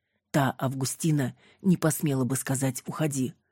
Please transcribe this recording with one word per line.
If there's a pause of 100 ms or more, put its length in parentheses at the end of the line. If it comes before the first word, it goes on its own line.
(300)
Та
Августина (280)
не
посмела
бы
сказать:
«Уходи». (180)